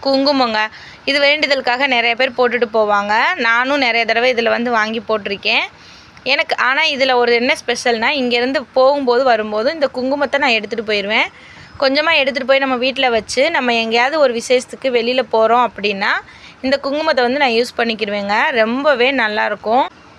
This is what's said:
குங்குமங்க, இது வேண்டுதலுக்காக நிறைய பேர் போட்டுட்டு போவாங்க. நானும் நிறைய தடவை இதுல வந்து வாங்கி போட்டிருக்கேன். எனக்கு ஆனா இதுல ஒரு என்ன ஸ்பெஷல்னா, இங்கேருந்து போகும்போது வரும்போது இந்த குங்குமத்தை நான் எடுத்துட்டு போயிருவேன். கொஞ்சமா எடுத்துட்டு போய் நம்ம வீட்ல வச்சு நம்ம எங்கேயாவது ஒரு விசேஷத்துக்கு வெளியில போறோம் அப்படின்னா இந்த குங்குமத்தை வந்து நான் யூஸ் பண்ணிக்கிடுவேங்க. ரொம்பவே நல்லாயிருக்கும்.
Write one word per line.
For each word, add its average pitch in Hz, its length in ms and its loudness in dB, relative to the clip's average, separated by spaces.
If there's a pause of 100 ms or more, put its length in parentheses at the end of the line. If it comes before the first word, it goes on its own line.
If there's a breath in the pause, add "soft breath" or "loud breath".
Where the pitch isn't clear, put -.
குங்குமங்க, 269 560 0 (460 loud breath)
இது 277 160 0
வேண்டுதலுக்காக 277 680 2
நிறைய 233 280 0
பேர் 254 160 0
போட்டுட்டு 240 420 0
போவாங்க. 208 400 2 (220)
நானும் 254 440 0
நிறைய 233 260 0
தடவை 233 300 0
இதுல 226 140 0
வந்து 233 220 -2
வாங்கி 220 380 -2
போட்டிருக்கேன். 214 560 -2 (580 loud breath)
எனக்கு 294 340 -2
ஆனா 262 260 0
இதுல 269 320 0
ஒரு 240 200 2
என்ன 247 200 0 (120)
ஸ்பெஷல்னா, 240 440 -2 (100)
இங்கேருந்து 247 400 0 (120)
போகும்போது 262 520 2
வரும்போது 220 480 0
இந்த 285 220 -2
குங்குமத்தை 277 440 -2
நான் 277 120 0
எடுத்துட்டு 214 420 -2
போயிருவேன். 214 360 0 (520 loud breath)
கொஞ்சமா 302 340 2
எடுத்துட்டு 269 320 0
போய் 269 120 4
நம்ம 269 180 0
வீட்ல 254 340 0
வச்சு 247 400 0
நம்ம 254 240 0
எங்கேயாவது 233 440 0
ஒரு 262 140 4
விசேஷத்துக்கு 247 580 -2
வெளியில 240 320 0 (100)
போறோம் 226 360 4
அப்படின்னா 202 420 -4 (500 loud breath)
இந்த 277 220 0
குங்குமத்தை 285 440 0
வந்து 262 120 0
நான் 285 100 2
யூஸ் 233 280 0
பண்ணிக்கிடுவேங்க. 214 720 -2
ரொம்பவே 254 640 2
நல்லாயிருக்கும். 220 720 0 (320)